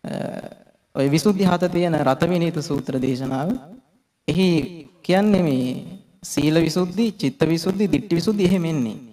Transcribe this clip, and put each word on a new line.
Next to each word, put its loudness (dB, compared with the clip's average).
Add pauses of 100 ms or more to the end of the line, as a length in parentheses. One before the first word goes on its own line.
අ, -10 (840)
ඔය 2
විසුද්ධි 2
හත 2
තියෙන 0
රත 2
විනීත 0
සූත්‍ර -6
දේශනාව. -2 (800)
එහි 2 (520)
කියන්නේ 4
මේ 0 (560)
සීල 0
විසුද්ධි, 0
චිත්ත -4
විසුද්ධි, 0
ditthi -2
විසුද්ධි 0
එහෙම 2
එන්නේ. -2 (160)